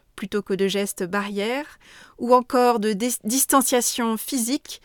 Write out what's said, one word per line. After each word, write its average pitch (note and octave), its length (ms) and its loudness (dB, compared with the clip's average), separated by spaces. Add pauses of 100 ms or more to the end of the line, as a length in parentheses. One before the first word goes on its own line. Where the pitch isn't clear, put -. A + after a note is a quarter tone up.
(160)
plutôt G#3 280 -6
que G#3 100 -4
de G3 140 0
gestes G3 360 -4
barrières, G3+ 760 -4 (400)
ou B3 160 4
encore B3 440 4
de G#3+ 140 0
dis-, A#3 300 -2
distanciation A#3+ 920 2
physique B3 680 -4